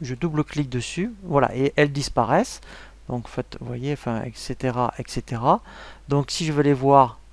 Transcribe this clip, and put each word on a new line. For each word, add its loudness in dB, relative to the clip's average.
je -6
double-clique -2
dessus, -4
voilà, 2
et 2
elles 4
disparaissent. 0
Donc, -6
en -16
fait, -8
vous -12
voyez, -6
enfin, -6
et -10
cetera, -4
et -8
cetera. 0
Donc, 0
si -4
je 0
veux 2
les 6
voir, 6